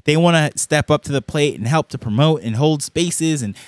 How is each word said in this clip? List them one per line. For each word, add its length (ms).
they 140
want 360
to 60
step 320
up 120
to 80
the 100
plate 360
and 100
help 220
to 80
promote 460
and 120
hold 280
spaces 580
and 140